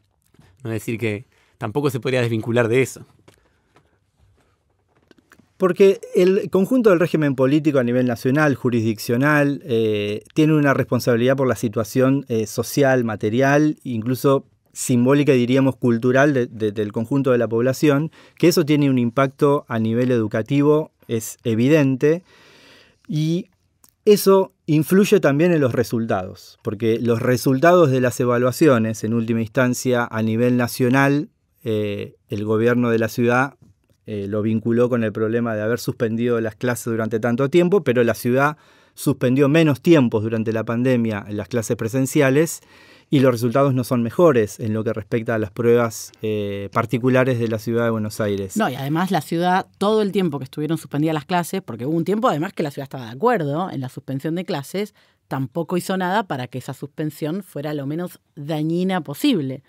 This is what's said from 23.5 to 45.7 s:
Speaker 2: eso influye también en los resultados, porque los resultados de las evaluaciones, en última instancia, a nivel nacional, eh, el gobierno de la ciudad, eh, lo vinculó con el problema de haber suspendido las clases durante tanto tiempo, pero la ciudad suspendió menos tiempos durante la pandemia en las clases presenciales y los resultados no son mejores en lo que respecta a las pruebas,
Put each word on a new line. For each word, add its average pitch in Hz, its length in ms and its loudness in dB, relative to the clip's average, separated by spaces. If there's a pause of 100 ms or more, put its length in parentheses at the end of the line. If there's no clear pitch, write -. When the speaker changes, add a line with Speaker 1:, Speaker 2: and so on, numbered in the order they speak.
Speaker 2:
eso 196 480 4 (120)
influye 185 540 4
también 151 320 2
en 165 80 2
los 127 140 2
resultados, 113 920 -4
porque 110 360 -2
los 117 220 0
resultados 135 720 4
de 131 80 2
las 123 200 -2
evaluaciones, 120 840 2
en 110 100 -2
última 113 280 -2
instancia, 123 680 -2
a 113 120 -6
nivel 113 340 0
nacional, 131 720 0 (340)
eh, 104 520 -6 (140)
el 104 160 -6
gobierno 117 440 2
de 113 100 2
la 113 100 0
ciudad, 123 460 0 (500)
eh, 104 220 -8
lo 104 140 -4
vinculó 113 480 0
con 120 140 -2
el 110 80 -2
problema 113 420 -4
de 107 80 -4
haber 113 180 -2
suspendido 117 640 -2
las 110 140 -6
clases 123 300 -6
durante 110 340 -4
tanto 120 300 -2
tiempo, 175 340 2
pero 123 200 2
la 113 120 2
ciudad 139 420 0 (380)
suspendió 135 540 2
menos 151 320 4
tiempos 123 420 4
durante 113 300 -2
la 110 100 -2
pandemia 117 640 0
en 104 100 -8
las 101 100 -6
clases 117 300 -4
presenciales 135 840 0 (500)
y 147 80 4
los 131 120 6
resultados 123 420 0
no 127 100 0
son 120 200 -2
mejores 120 560 2
en 110 140 -4
lo 110 100 -4
que 110 100 -4
respecta 113 420 -4
a 110 40 -2
las 104 120 -4
pruebas, 117 600 0 (100)